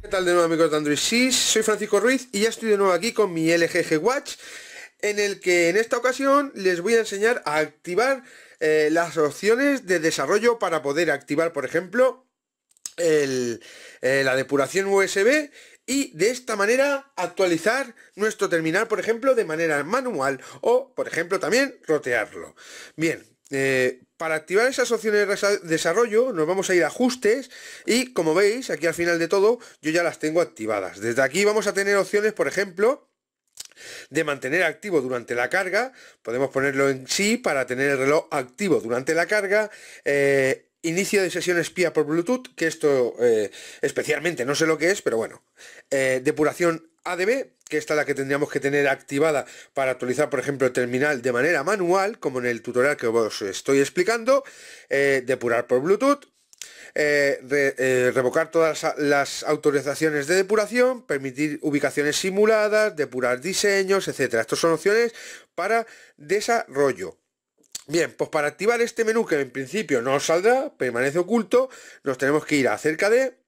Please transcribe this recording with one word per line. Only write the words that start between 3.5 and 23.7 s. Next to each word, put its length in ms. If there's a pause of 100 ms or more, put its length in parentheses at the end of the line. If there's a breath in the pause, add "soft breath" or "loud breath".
L 180
G 160
G 160
Watch, 340 (680 loud breath)
en 180
el 220
que 300
en 60
esta 200
ocasión 580
les 280
voy 120
a 60
enseñar 440
a 120
activar, 680 (380 loud breath)
eh, 320
las 240
opciones 680
de 120
desarrollo 600
para 220
poder 280
activar, 420
por 120
ejemplo, 640 (680)
el, 640 (420 loud breath)
eh, 220
la 120
depuración 500
U 160
S 220
B 260 (340 loud breath)
y 320
de 140
esta 240
manera 640
actualizar 800 (180 loud breath)
nuestro 340
terminal, 380
por 140
ejemplo, 340
de 100
manera 380
manual 580 (200 loud breath)
o, 340
por 140
ejemplo, 320
también 480
rotearlo. 680 (400 loud breath)
Bien, 320 (240)
eh, 500 (160)